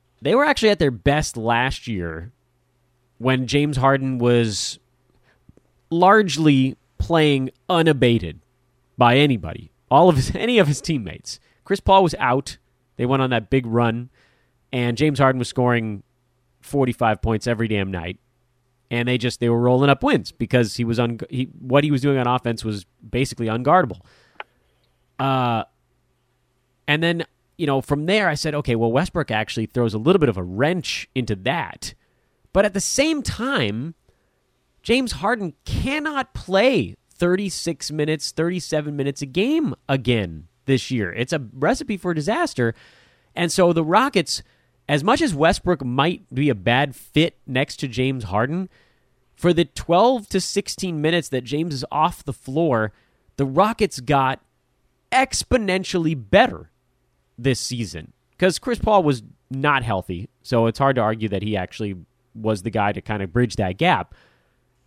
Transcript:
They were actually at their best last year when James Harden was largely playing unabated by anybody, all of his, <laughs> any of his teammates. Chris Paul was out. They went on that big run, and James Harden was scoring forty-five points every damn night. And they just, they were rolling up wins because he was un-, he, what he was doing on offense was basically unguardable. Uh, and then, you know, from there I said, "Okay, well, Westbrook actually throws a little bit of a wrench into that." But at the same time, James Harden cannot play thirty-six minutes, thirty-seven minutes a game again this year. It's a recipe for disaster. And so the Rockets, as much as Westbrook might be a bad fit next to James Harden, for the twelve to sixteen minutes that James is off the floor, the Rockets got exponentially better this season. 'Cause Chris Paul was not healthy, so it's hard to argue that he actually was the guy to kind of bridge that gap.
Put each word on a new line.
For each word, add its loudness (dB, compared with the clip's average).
They 2
were 4
actually 2
at 2
their 2
best -2
last -2
year -6
when 0
James 0
Harden 2
was 2
largely 4
playing 2
unabated 2
by 6
anybody, 0
all 8
of 8
his, 0
<laughs> -4
any 2
of 6
his 0
teammates. -8
Chris -2
Paul 6
was 2
out. -2
They -2
went 2
on 0
that -2
big 2
run, 0
and -2
James 0
Harden 4
was -4
scoring 0
forty-five 0
points -2
every -2
damn -2
night. -8
And -2
they 0
just, -4
they 2
were 4
rolling 4
up 4
wins 0
because 0
he -2
was -2
un-, -2
he, -4
what 2
he 0
was 2
doing 2
on 0
offense -2
was -6
basically -4
unguardable. 0
Uh, -2
and 0
then, 0
you -4
know, 2
from -2
there 2
I 0
said, -4
"Okay, -2
well, 0
Westbrook -2
actually -4
throws -2
a -2
little 4
bit 2
of -2
a -6
wrench -4
into -2
that." -6
But 4
at -4
the -4
same 0
time, -4
James 0
Harden -4
cannot -4
play 0
thirty-six -4
minutes, -4
thirty-seven -4
minutes -6
a -10
game -2
again -2
this 0
year. -4
It's -6
a -4
recipe -2
for -4
disaster. -2
And -2
so 4
the 0
Rockets, 0
as 0
much 2
as 0
Westbrook 2
might 0
be 0
a 2
bad 0
fit 0
next -4
to -6
James -2
Harden, -2
for 2
the 2
twelve 0
to 0
sixteen -6
minutes 0
that -4
James -4
is -8
off -2
the -10
floor, -2
the -2
Rockets 0
got 0
exponentially 0
better 4
this 0
season. -8
'Cause 2
Chris -4
Paul 4
was 0
not 0
healthy, -6
so 0
it's -2
hard 2
to 0
argue -2
that -4
he -4
actually -6
was -4
the -6
guy 0
to -8
kind -6
of -8
bridge 0
that -2
gap. 0